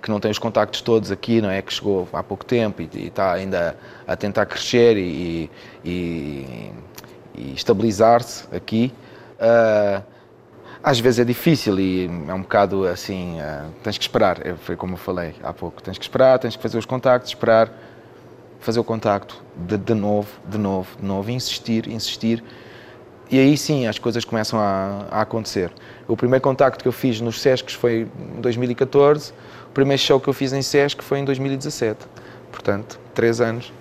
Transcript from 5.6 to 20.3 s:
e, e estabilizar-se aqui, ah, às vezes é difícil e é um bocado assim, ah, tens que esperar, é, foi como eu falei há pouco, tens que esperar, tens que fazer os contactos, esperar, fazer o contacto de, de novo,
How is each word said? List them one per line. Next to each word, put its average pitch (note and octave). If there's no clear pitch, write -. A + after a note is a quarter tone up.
e, C#2+
e C2+
estabilizar-se A2+
aqui, A2+
ah, G#2+
às C3+
vezes A#2
é B2
difícil A#2+
e F#2
é F2
um F#2+
bocado F#2+
assim, F2+
ah, D2+
tens G#2+
que -
esperar, F#2+
é, F2+
foi E2+
como F#2
eu F2+
falei F2
há F2
pouco, -
tens F#2
que -
esperar, C3
tens A#2
que -
fazer A2+
os G#2+
contactos, B2
esperar, A2+
fazer A#2
o A2+
contacto G#2+
de, F2+
de G2+
novo, G#2